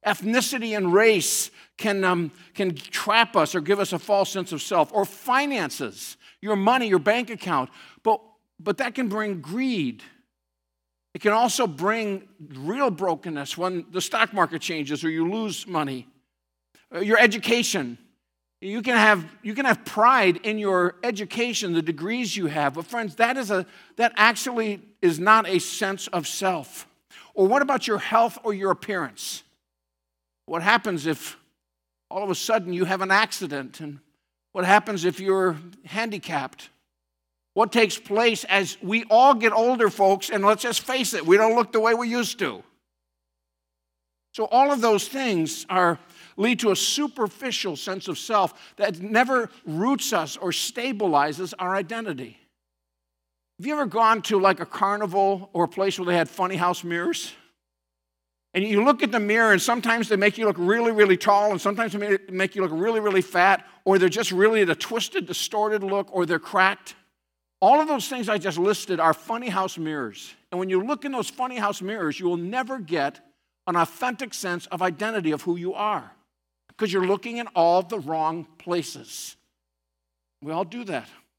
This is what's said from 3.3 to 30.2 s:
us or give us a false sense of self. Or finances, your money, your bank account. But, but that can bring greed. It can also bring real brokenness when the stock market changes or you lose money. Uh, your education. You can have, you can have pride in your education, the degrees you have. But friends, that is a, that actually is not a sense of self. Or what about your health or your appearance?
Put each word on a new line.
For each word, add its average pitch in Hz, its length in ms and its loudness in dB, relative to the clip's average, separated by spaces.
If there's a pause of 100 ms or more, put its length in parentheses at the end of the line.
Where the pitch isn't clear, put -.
us 156 180 2
or 180 60 0
give 190 220 0
us 185 100 -2
a 175 80 -2
false 196 300 2
sense 180 240 -8
of 147 80 -8
self. 170 320 0
Or 202 100 2
finances, 208 1120 -4 (260)
your 208 140 -2
money, 226 320 2
your 190 120 4
bank 220 300 0
account. 160 400 -4 (320)
But, 220 200 2 (400)
but 170 160 -4
that 247 180 -4
can 247 140 -2
bring 202 320 -4
greed. 170 600 -4 (1120)
It 170 60 -12
can 208 140 2
also 233 340 2
bring 196 600 -4 (100)
real 160 500 -4
brokenness 156 680 -6
when 180 340 -4
the 185 80 -4
stock - 320 -2
market 165 300 0
changes 151 420 -6
or 170 60 -2
you 165 200 -2
lose 214 380 -6
money. 143 400 -6 (880)
Uh, 170 40 -6
your 214 200 4
education. 208 760 2 (640)
You 208 200 -8
can 247 140 0
have, 214 300 6 (180)
you 214 100 -6
can 269 120 -2
have 247 180 2
pride 214 600 4
in 214 160 -2
your 185 440 2
education, 214 680 -4
the 165 80 2
degrees 170 560 -4
you 190 80 -4
have. 147 300 0
But 160 100 -10
friends, 220 300 -8
that 233 200 2
is 233 160 -4
a, 185 140 -2 (320)
that 226 180 2
actually 226 680 2 (200)
is 165 180 2
not 214 260 6
a 185 140 2
sense 190 480 -6
of 170 180 -4
self. - 640 -6 (460)
Or 190 140 4
what 262 140 4
about 269 240 0
your 214 120 0
health 233 480 0
or 214 80 -2
your 196 180 -2
appearance? - 720 -6 (1000)